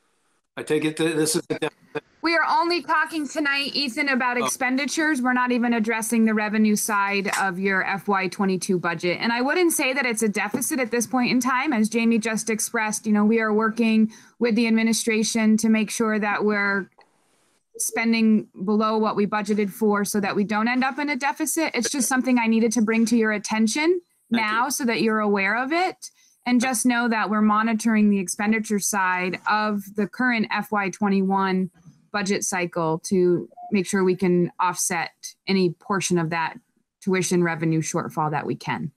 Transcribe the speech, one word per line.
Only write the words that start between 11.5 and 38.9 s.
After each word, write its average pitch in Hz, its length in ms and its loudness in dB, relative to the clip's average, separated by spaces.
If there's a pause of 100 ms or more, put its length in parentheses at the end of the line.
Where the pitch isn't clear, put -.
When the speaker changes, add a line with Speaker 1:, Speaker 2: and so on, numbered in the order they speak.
Speaker 2:
As 220 160 2
Jamie 226 300 2
just 220 320 -4
expressed, 214 560 -4
you 214 80 0
know, 208 100 4
we 226 160 4
are 220 140 0
working 220 580 2 (280)
with 226 160 0
the 233 120 2
administration 220 880 2
to 226 120 0
make 220 200 2
sure 214 300 -2
that 202 240 -2
we're 202 460 0 (880)
spending 226 680 2 (180)
below 220 320 2
what 214 180 0
we 208 120 2
budgeted 208 420 -2
for 208 340 0
so 208 160 -2
that 190 160 -2
we 202 80 2
don't 214 240 -2
end 247 160 0
up 269 160 -2
in 294 100 -2
a 285 60 -2
deficit. 277 600 -2
It's - 160 -2
just 277 180 -2
something 254 300 2
I 226 80 0
needed 226 260 4
to 240 80 2
bring 226 240 2
to 233 100 2
your 220 160 4
attention 226 680 0 (300)
Speaker 1:
Thank 226 120 0
Speaker 2:
now 220 220 0
Speaker 1:
you. 285 60 -2
Speaker 2:
so - 140 -4
that 226 160 0
you're 220 180 2
aware 202 360 2
of 262 160 -2
it. 339 380 -2 (360)
And 247 140 4
just 254 260 0
know 240 220 2
that 220 220 0
we're 214 120 2
monitoring 214 680 4
the 202 100 4
expenditure 214 600 -2
side 185 600 -2 (100)
of 208 460 -2
the 202 120 -2
current 240 440 0
F 208 220 -6
Y 202 160 0
twenty-one 190 800 0 (440)
budget 202 320 -2
cycle 170 540 -2
to 180 500 2 (200)
make 190 160 0
sure 196 180 0
we 185 120 2
can 175 340 2 (120)
offset 175 500 -2 (340)
any 190 260 2
portion 180 460 -2
of 160 120 -2
that 165 260 -4 (460)
tuition 185 420 0
revenue 160 380 0
shortfall 156 500 -4
that 151 140 -4
we - 100 -4
can. 139 420 -6